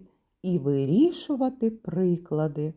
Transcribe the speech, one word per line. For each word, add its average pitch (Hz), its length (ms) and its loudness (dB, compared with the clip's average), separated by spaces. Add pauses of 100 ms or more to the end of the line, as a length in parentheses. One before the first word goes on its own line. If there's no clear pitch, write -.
(420)
і 175 180 0
вирішувати 226 1120 0
приклади. 160 1040 -2